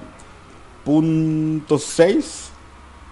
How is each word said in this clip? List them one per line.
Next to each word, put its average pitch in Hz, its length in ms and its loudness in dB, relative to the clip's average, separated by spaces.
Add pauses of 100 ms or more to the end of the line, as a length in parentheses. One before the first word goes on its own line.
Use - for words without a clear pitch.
(840)
punto 156 920 0
seis, - 720 0 (640)